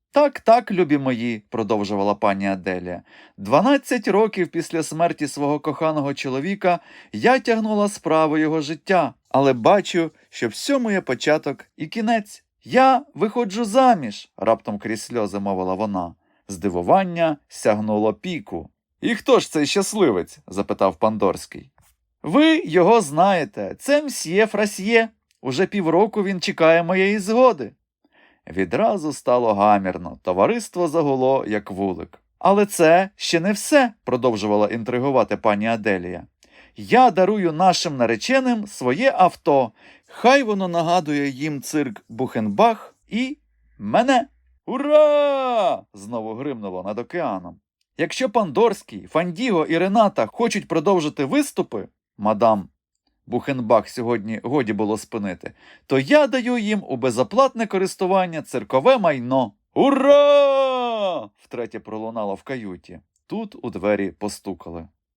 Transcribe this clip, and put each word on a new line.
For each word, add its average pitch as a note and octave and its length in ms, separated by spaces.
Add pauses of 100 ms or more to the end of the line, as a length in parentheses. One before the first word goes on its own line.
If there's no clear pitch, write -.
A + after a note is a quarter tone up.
(120)
«Так, C#4+ 280
так, A#3 300
любі E3 280
мої», — A#2+ 520
продовжувала G#2 640
пані G2+ 340
Аделія, — F2+ 540 (360)
«дванадцять G#3+ 680
років G3 400
після E3 340
смерті D#3+ 460
свого C#3+ 320
коханого D3+ 540
чоловіка E3+ 640 (340)
я A#3 260
тягнула G#3+ 500
справу D#3+ 500
його D#3 220
життя, D#3 540 (140)
але C3+ 240
бачу, E3 580 (180)
що - 200
всьому B3 420
є F#3+ 100
початок D3 640 (120)
і D#3+ 100
кінець. A3 580 (200)
Я C4 380 (120)
виходжу G#3+ 500
заміж», — G#3 720
раптом G#2 420
крізь A2 240
сльози G#2 360
мовила F#2 360
вона. F#2 400 (340)
Здивування D3 880 (120)
сягнуло G#2+ 640
піку. B2 540 (320)
«І A3+ 140
хто A3+ 260
ж - 120
цей D3 140
щасливець?» — D#3+ 800
запитав G2 500
Пандорський. G2+ 760 (520)
«Ви D#4 420
його F3+ 360
знаєте. D3+ 760
Це D4 240
мсьє G#3+ 440
Фрасьє. G#3+ 640 (320)
Уже C3+ 260
півроку G3 580
він F#3+ 160
чекає E3 420
моєї F#3+ 360
згоди». G#3+ 540 (800)
Відразу D3+ 640
стало B2 420
гамірно, F#2+ 680
товариство F3+ 680
загуло, C3+ 600
як G#2 220
вулик. F#2 480 (200)
«Але G3+ 280
це F3 500
ще - 240
не F#3+ 120
все», — B3 400 (120)
продовжувала G#2+ 640
інтригувати A#2+ 680
пані G#2 300
Аделія. F#2+ 600 (500)
«Я A3+ 340
дарую F#3 420
нашим E3 440
нареченим A3 720
своє C#3+ 500
авто. D3 560 (340)
Хай C4+ 360
воно G3+ 260
нагадує D#3+ 600
їм C#3 340
цирк C#3 460
Бухенбах A#2 840 (140)
і B3+ 300 (400)
мене». A3+ 480 (400)
«Ура!» C4+ 1160 (120)
знову A2 400
гримнуло G#2+ 480
над G2+ 160
океаном. A#2 580 (420)
«Якщо E3+ 320
Пандорський, C3+ 760
Фандіго F3 600
і E3 120
Рената G3 480
хочуть A3 420
продовжити D#3+ 560
виступи, D#3+ 640 (300)
мадам G#2 500 (580)
Бухенбах A#2+ 600
сьогодні A2+ 540
годі B2 300
було G#2+ 260
спинити, G2+ 540 (340)
то C3 120
я C4+ 280
даю B3 320
їм G#3 300
у - 80
безоплатне G#3 720
користування F#3 760
циркове C3+ 560
майно». C3 540 (220)
«Ура!» C4 1600
втретє A#2 440
пролунало A2 540
в G2 80
каюті. F#2 580 (260)
Тут G#3+ 360
у A#2+ 80
двері G2+ 400
постукали. E2+ 800 (280)